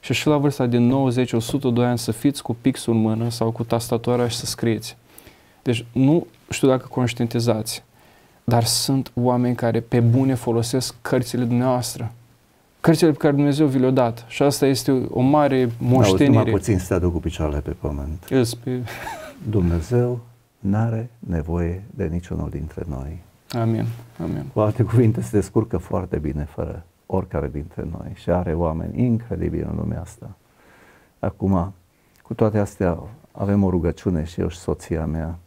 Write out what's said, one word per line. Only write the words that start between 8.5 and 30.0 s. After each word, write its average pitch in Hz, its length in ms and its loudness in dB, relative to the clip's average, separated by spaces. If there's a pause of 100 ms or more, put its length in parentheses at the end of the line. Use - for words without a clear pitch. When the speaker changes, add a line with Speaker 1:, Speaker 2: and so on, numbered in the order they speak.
Speaker 1:
sunt - 500 -2
oameni 123 400 2
care 117 260 0
pe 120 200 2
bune 131 340 4
folosesc 120 680 -2
cărțile 127 420 -2
dumneavoastră. 120 680 0 (680)
Cărțile 165 300 6
pe 139 60 0
care 147 160 2
Dumnezeu 143 340 4
vi 135 120 2
le-a 127 120 4
dat. 123 380 2
Și - 140 -2
asta 139 240 4
este 135 240 2 (200)
o - 100 -2
mare 139 400 4
Speaker 2:
Auzi, 120 180 0
Speaker 1:
moștenire. 120 600 6
Speaker 2:
numai 110 140 2
puțin 101 260 2
să 90 80 -4
te 101 80 0
aduc 90 180 2
cu 82 60 -2
picioarele 76 420 -2
pe 76 100 -8
pământ. 73 600 -6
Speaker 1:
Îs 120 240 0
pe- 127 280 -6 (680)
Speaker 2:
Dumnezeu 110 720 0 (380)
n-are 113 600 -2
nevoie 85 680 -4 (100)
de 92 120 -4
niciunul 82 440 -6
dintre 73 380 -10
noi. 71 340 -10 (300)
Speaker 1:
Amin. 113 340 0 (360)
Amin. 139 300 -6
Speaker 2:
Cu - 80 0
alte 107 220 2
cuvinte, 113 380 4
se - 160 -4
descurcă 101 420 0
foarte 92 400 -4
bine 73 260 -4
fără - 400 -8 (220)
oricare 87 460 -4
dintre 76 360 -10 (100)
noi - 160 -10
și - 160 -8
are 87 240 0
oameni 82 480 -2
incredibili 87 600 -2
în 76 140 -6
lumea 78 240 -4